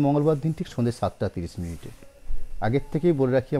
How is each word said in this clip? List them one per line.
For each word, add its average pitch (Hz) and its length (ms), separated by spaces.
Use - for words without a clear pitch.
মঙ্গলবার 147 400
দিন 160 140
ঠিক 175 160
সন্ধ্যে 120 260
সাতটা 101 340
তিরিশ 85 180
মিনিটে। 82 280
আগের 135 260
থেকেই 165 280
বলে 127 160
রাখি, 127 240